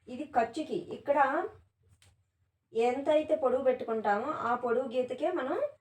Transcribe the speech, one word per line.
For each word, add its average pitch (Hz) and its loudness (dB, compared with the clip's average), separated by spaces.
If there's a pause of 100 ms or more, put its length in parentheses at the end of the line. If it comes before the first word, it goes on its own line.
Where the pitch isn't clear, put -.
ఇది 254 -10
ఖర్చుకి 240 0
ఇక్కడ 285 2 (1200)
ఎంత 247 2
అయితే 302 2
పొడవు 254 2
పెట్టుకుంటామో 226 0
ఆ 240 -2
పొడవు 247 0
గీతకే 254 -2
మనం 320 -2 (200)